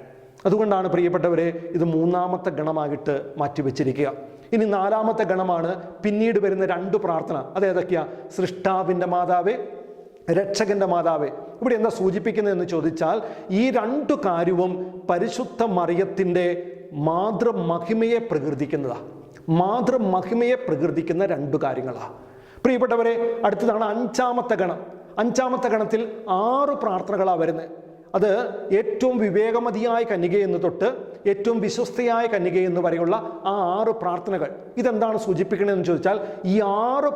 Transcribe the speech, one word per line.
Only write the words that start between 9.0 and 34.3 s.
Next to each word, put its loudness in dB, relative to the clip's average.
മാതാവേ", 2
"രക്ഷകന്റെ 2
മാതാവേ". 2
ഇവിടെ 2
എന്താ 2
സൂചിപ്പിക്കുന്നതെന്ന് 0
ചോദിച്ചാൽ, 0
ഈ 2
രണ്ടു 0
കാര്യവും 2
പരിശുദ്ധ 0
മറിയത്തിൻ്റെ 2
മാതൃമഹിമയെ 0
പ്രകീർത്തിക്കുന്നതാ. -2
മാതൃമഹിമയെ 2
പ്രകീർത്തിക്കുന്ന 0
രണ്ടു -2
കാര്യങ്ങളാ. -4
പ്രിയപ്പെട്ടവരെ, 2
അടുത്തതാണ് 2
അഞ്ചാമത്തെ 0
ഗണം. -2
അഞ്ചാമത്തെ 0
ഗണത്തിൽ 0
ആറ് 2
പ്രാർത്ഥനകളാ 0
വരുന്നത്. -2
അത് 4
ഏറ്റവും 2
വിവേകമതിയായ 2
കന്യകയെന്ന് 2
തൊട്ട് 0
ഏറ്റവും 2
വിശ്വസ്തയായ 0
കന്യകയെന്ന് 2
വരെയുള്ള 2
ആ 0
ആറ് 2
പ്രാർത്ഥനകൾ. -2